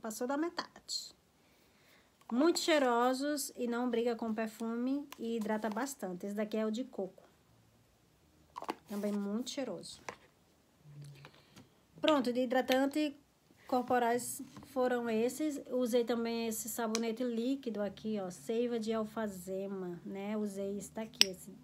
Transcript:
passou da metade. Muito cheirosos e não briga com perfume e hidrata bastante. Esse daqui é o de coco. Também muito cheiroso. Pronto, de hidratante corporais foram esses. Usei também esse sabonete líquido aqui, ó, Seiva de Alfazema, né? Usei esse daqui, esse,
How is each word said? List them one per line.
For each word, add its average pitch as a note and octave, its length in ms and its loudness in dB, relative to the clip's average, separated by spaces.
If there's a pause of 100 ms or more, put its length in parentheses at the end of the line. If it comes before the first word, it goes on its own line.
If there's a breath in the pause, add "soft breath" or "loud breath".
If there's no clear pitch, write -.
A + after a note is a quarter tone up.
passou A3+ 260 -4
da C#4 100 2
metade. - 800 -4 (1160 soft breath)
Muito E4 280 6
cheirosos C4+ 960 4
e B3 100 -2
não A#3+ 240 2
briga A#3 260 2
com A3+ 160 -2
perfume A#3 760 -2 (120)
e A#3 180 -2
hidrata G#3+ 320 0
bastante. G#3 580 -4
Esse G3+ 80 -4
daqui G#3+ 220 0
é A3 80 2
o A3 60 2
de A#3 140 -2
coco. - 380 -6 (1700)
Também G#3 240 0
muito G#3 380 0
cheiroso. F#3+ 500 -6 (2000 loud breath)
Pronto, C#4+ 320 2
de B3 100 2
hidratante C4+ 760 2 (500)
corporais B3 760 2 (240)
foram B3 420 0
esses. B3+ 520 0 (100)
Usei B3 340 4
também A#3 440 0
esse A3 200 -4
sabonete A3+ 560 0
líquido A#3+ 560 0
aqui, G#3 400 -2
ó, F#3 100 -2
Seiva A#3 480 0
de A3 140 0
Alfazema, F#3+ 1120 -2
né? G3+ 320 -4
Usei G3+ 400 -2
esse - 160 -8
daqui, A3 360 -2
esse, F#3+ 360 -12